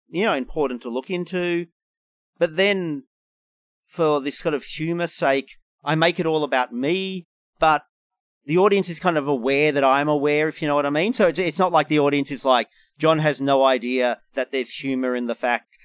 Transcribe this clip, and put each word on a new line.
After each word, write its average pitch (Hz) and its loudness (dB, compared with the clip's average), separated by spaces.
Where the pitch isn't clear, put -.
you 180 -4
know, 196 0
important 127 -4
to 127 -10
look 127 -6
into. 175 -4
But 165 0
then 180 0
for 151 0
this 139 -6
sort 156 -2
of 131 -4
humour's 170 -4
sake, 139 -2
I 151 0
make 170 2
it 160 -2
all 156 0
about 127 0
me, 185 -4
but 156 4
the 160 0
audience 196 4
is 160 -8
kind 170 0
of 139 -2
aware 139 2
that 139 2
I'm 139 4
aware, 147 2
if - -8
you 151 -2
know 143 2
what 147 2
I 143 -2
mean. 160 0
So 196 2
it's, 156 -2
it's 170 -2
not 185 2
like 151 2
the 151 2
audience 143 2
is 135 -8
like, 127 4
"John 156 2
has 147 0
no 139 4
idea 123 0
that 127 -4
there's 131 -6
humour 127 -4
in 123 -6
the 113 -4
fact - -4